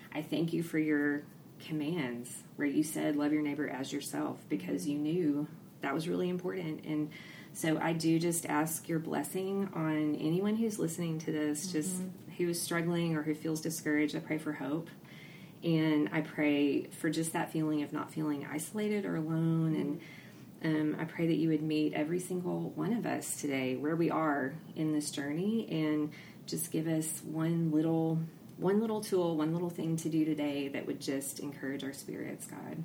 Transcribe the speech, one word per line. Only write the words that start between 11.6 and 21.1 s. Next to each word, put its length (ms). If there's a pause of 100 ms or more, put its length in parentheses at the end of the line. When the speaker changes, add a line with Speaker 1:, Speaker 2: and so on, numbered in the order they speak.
Speaker 1:
just 300
Speaker 2:
Mm-hmm. 380
Speaker 1:
who 120
is 100
struggling 540
or 80
who 120
feels 260
discouraged. 560
I 40
pray 180
for 160
hope. 340 (760)
And 480
I 80
pray 640
for 260
just 220
that 200
feeling 300
of 100
not 200
feeling 380
isolated 540
or 120
alone. 580
And, 260 (640)
um, 360
I 40
pray 220